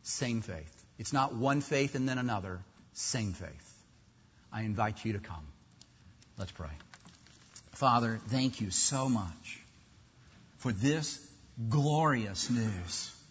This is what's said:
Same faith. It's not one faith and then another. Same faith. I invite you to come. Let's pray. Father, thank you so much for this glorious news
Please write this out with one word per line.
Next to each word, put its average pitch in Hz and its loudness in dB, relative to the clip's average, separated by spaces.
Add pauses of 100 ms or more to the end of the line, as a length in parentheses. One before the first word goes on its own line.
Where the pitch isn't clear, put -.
Same 117 -2
faith. 80 -12 (140)
It's 120 -6
not 135 2
one 135 2
faith 139 0
and 131 0
then 127 0
another. 98 -2 (300)
Same 107 -2
faith. - -14 (760)
I 110 -4
invite 107 0
you 110 0
to 98 -2
come. 80 -10 (920)
Let's 90 -6
pray. 80 -10 (1000)
Father, 117 4 (100)
thank 127 2
you 98 -2
so 135 2
much 98 -2 (960)
for 123 -2
this 143 2 (480)
glorious 139 4
news 110 -2 (180)